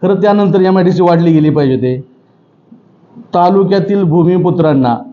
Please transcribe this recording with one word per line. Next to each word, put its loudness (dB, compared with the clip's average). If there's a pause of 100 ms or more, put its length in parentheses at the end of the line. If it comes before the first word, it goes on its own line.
खरं 0
त्यानंतर 0
एमआयडीसी 0
वाढली 2
गेली 2
पाहिजे 0
होते. -4 (1300)
तालुक्यातील 0
भूमिपुत्रांना 0 (160)